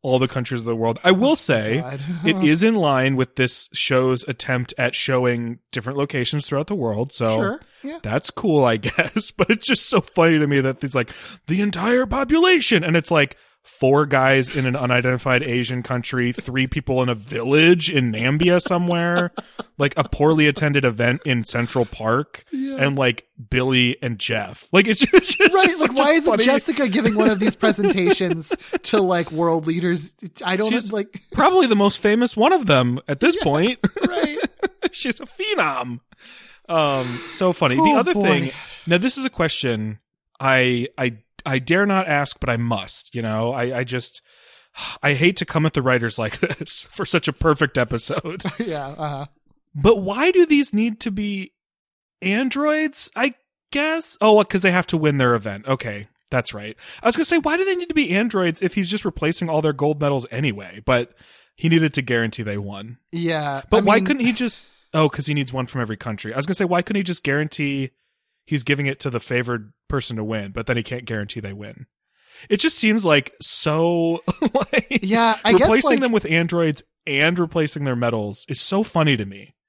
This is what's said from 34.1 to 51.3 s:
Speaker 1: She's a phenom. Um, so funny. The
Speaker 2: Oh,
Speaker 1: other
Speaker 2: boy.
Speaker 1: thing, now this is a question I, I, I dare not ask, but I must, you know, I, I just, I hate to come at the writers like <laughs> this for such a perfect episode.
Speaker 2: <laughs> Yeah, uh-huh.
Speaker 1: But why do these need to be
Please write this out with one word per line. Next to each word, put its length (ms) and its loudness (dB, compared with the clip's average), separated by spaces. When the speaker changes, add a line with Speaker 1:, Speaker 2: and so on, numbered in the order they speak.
Speaker 1:
She's 300 -6
a 60 -14
phenom. 760 -4
Um, 560 0
so 280 0
funny. 220 2
The 60 4
Speaker 2:
Oh, 140 6
Speaker 1:
other 160 2
Speaker 2:
boy. 100 0
Speaker 1:
thing, 280 2
now 120 2
this 180 -2
is 80 -6
a 60 -2
question 720 -4
I, 500 2
I, 180 -2
I 140 -2
dare 260 0
not 220 0
ask, 320 -2
but 100 -4
I 80 0
must, 560 -6
you 80 -6
know, 300 -2
I, 260 -4
I 60 -2
just, 360 -8
I 120 2
hate 240 2
to 80 -4
come 180 -2
at 80 0
the 80 0
writers 380 0
like 220 -6
<laughs> 180 -2
this 240 -4
for 240 -10
such 200 -2
a 60 -2
perfect 460 0
episode. 720 -4
Speaker 2:
<laughs> 80 -16
Yeah, 300 -6
uh-huh. 380 -8
Speaker 1:
But 280 4
why 280 0
do 140 6
these 300 2
need 260 0
to 100 -6
be 440 -8